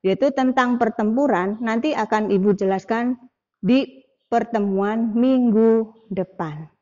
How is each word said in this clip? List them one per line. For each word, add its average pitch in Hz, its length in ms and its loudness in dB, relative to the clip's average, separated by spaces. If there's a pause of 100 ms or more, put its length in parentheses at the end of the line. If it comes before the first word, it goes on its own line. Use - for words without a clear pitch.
yaitu 190 320 2
tentang 254 400 0
pertempuran, 220 880 0
nanti 233 320 -2
akan 214 320 -2
Ibu 196 260 2
jelaskan 214 640 -2 (420)
di 247 460 0 (260)
pertemuan 220 880 -2
minggu 226 960 2
depan. 160 580 -8 (120)